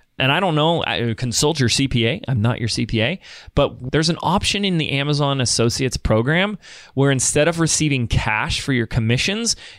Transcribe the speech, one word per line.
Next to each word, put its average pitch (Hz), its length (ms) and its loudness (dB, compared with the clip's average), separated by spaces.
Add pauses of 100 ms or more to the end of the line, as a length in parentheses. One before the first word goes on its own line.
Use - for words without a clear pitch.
(200)
and 135 120 2
I 147 80 2
don't 185 160 2
know, 156 300 2
I, 113 300 -2
consult 143 440 0
your 123 100 2
C 135 180 2
P 117 200 2
A. 139 200 -2
I'm 123 140 0
not 117 180 0
your 117 100 -4
C 123 160 -2
P 110 160 0
A, 147 180 -2 (360)
but 123 360 0
there's 156 180 2
an 170 120 -2
option 202 440 0
in 185 120 0
the 156 140 -2
Amazon 139 500 0
Associates 120 560 0
program 160 600 0 (360)
where 139 180 2
instead 147 360 2
of 170 120 0
receiving 147 480 0
cash - 540 0
for 139 120 -2
your 117 140 0
commissions, 131 680 0 (240)